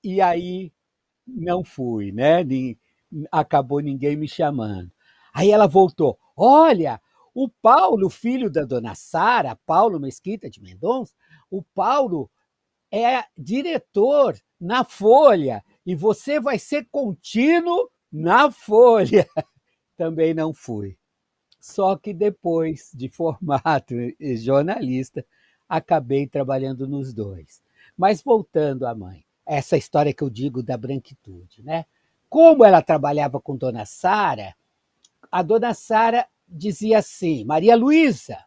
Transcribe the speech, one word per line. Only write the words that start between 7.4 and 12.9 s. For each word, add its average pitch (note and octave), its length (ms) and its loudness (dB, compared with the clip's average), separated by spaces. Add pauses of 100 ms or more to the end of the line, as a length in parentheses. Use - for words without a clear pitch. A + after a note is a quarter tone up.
Paulo, A#3+ 600 2
filho B3 400 -4
da D3 160 -4
Dona A#2 280 -6
Sara, E3+ 720 -2
Paulo F#3 340 2
Mesquita C#3+ 520 -10
de G#2 100 -20
Mendonça, A#2 540 -8 (360)
o F#3+ 120 -10
Paulo G3 680 -4 (600)